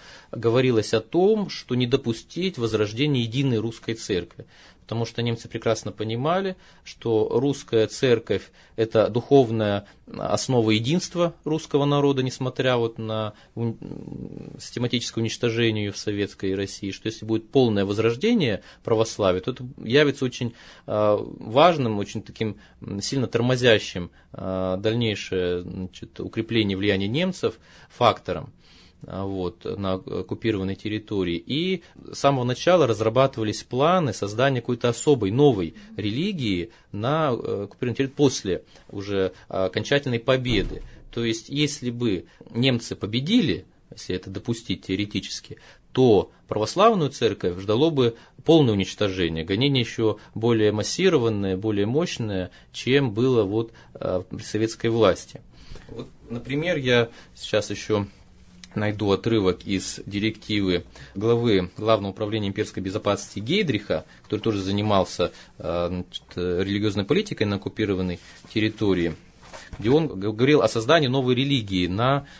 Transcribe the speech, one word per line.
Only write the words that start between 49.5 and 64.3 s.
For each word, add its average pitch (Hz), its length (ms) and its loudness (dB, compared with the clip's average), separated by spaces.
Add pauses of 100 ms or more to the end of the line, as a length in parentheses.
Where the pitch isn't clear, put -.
еще 110 380 0 (180)
более 110 340 4
массированное, 107 840 0
более 101 300 0
мощное, 110 640 -4 (180)
чем 135 400 2
было 117 320 2
вот, 104 300 -2 (220)
э, 90 360 -4
при - 140 -12
советской 113 460 -2
власти. 110 500 2 (480)
Вот, - 180 -12 (240)
например, 139 460 -4
я 123 320 4 (260)
сейчас - 360 -2
еще 101 360 -2 (680)
найду 104 360 0
отрывок 98 560 2
из 92 400 -4
директивы 101 800 -2 (300)
главы 110 600 2
Главного 104 360 0
управления 104 360 -4
имперской 104 340 -4
безопасности 98 560 -2
Гейдриха, 117 680 -2 (160)
который 107 180 -4